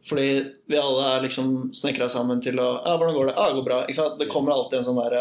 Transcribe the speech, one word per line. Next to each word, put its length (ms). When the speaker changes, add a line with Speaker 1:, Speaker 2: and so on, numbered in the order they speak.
Speaker 1:
Fordi 220
vi 80
alle 280
er 80
liksom 480
snekret 400
sammen 320
til 160
å, 60
«Ja, 140
hvordan 180
går 140
det?» 80
«Ja, 100
det 80
går 80
bra», 220
ikke 100
sant? 220
Det 100
Speaker 2:
Yes. 60
Speaker 1:
kommer 180
alltid 260
en 60
sånn 180
der, 180